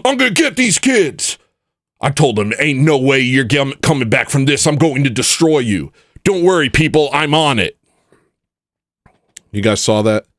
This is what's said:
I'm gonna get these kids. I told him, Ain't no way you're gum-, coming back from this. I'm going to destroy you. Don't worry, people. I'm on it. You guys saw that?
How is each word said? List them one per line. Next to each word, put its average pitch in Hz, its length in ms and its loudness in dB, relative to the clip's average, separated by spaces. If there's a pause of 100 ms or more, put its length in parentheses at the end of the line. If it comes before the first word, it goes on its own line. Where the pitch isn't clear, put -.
I'm 262 120 0
gonna 254 140 0
get 240 260 -2
these 240 220 0
kids. 190 600 -2 (640)
I 139 100 -2
told 143 280 0
him, 104 200 -2
Ain't 139 220 -2
no 151 180 4
way 135 220 2
you're 131 240 2
gum-, 135 380 -2
coming 131 280 -2
back 123 180 0
from 135 160 0
this. 139 220 0
I'm 151 100 0
going 143 280 0
to 135 60 0
destroy 147 500 0
you. 101 320 -2 (320)
Don't 190 200 0
worry, 175 240 2
people. 156 440 2
I'm 147 220 0
on 151 240 2
it. 92 200 -4 (1700)
You 101 100 -6
guys 104 180 0
saw 107 220 0
that? 107 240 0 (120)